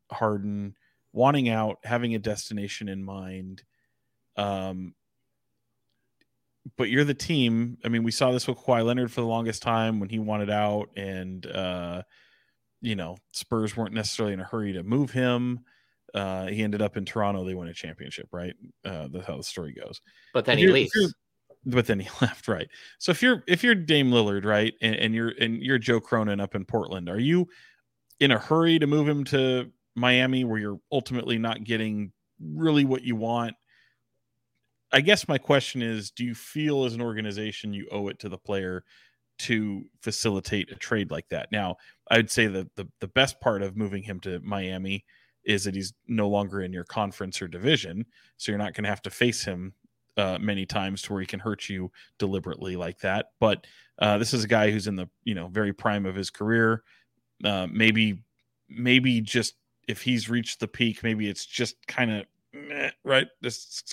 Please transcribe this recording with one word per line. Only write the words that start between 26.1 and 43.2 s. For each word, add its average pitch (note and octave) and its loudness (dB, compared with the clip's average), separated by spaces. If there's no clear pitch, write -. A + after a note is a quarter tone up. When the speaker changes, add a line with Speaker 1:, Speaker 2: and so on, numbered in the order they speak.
Speaker 1:
up G2 -4
in G2 -4
Portland, F#2 -4
are F#2+ -4
you E3+ 4
in C#3 6
a A#2 4
hurry E3 4
to D3+ 2
move D3 4
him C#3+ 0
to C3 0
Miami, B2+ 4
where A2 -2
you're G#2 -6
ultimately A#2+ 0
not A2 -4
getting G#2+ -2
really D#3 4
what C3 0
you A#2+ -2
want? A2+ -2
I C3+ 6
guess G3 4
my C#3+ 0
question C3+ 0
is, A2 -4
do - -10
you A#2+ -6
feel D3 -2
as A#2+ -2
an A#2 -6
organization G#2+ -6
you G2+ -10
owe G2+ -4
it - -10
to G#2+ -10
the F2+ -10
player F#2 -4
to G#2+ -2
facilitate G2+ -2
a - -18
trade G2+ -2
like D#2+ -8
that? D#2+ -6
Now, G2+ -2
I'd A2+ 6
say A2+ 4
that F#2+ -6
the, F#2+ -10
the - -8
best - 2